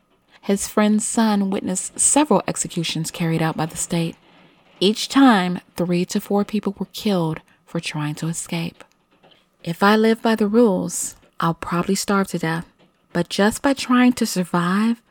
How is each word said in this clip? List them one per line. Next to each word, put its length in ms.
His 260
friend's 380
son 460
witnessed 480
several 480
executions 640
carried 320
out 120
by 120
the 100
state. 380
Each 280
time, 540
three 300
to 140
four 240
people 360
were 80
killed 540
for 120
trying 360
to 120
escape. 560
"If 200
I 120
live 280
by 120
the 120
rules, 680
I'll 140
probably 400
starve 360
to 100
death. 260
But 160
just 320
by 120
trying 400
to 120
survive, 840